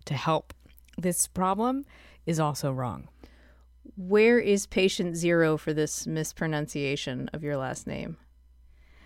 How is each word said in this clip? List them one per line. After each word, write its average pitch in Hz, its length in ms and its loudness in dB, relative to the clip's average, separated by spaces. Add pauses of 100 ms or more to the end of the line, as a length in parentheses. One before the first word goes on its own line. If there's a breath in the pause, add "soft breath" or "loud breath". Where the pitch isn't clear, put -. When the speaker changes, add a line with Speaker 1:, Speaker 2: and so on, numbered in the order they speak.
Speaker 1:
to 147 80 -4
help 156 400 -2 (420)
this 175 320 -2
problem 220 560 0 (420 soft breath)
is 160 140 0
also 147 320 0
wrong. 123 360 -6 (880 soft breath)
Speaker 2:
Where 208 420 6
is 202 280 2
patient 185 500 0
zero 165 400 4
for 156 160 -4
this 151 340 -2
mispronunciation 147 1300 -4
of 156 100 -8
your 147 140 -4
last 131 300 -6
name? - 320 -10 (880 soft breath)